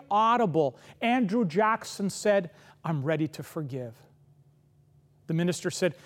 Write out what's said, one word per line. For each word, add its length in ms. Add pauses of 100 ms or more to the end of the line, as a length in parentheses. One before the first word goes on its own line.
(100)
audible, 680 (240)
Andrew 440
Jackson 640
said, 420 (320)
"I'm 200
ready 260
to 120
forgive." 540 (1300)
The 60
minister 380
said, 240 (100)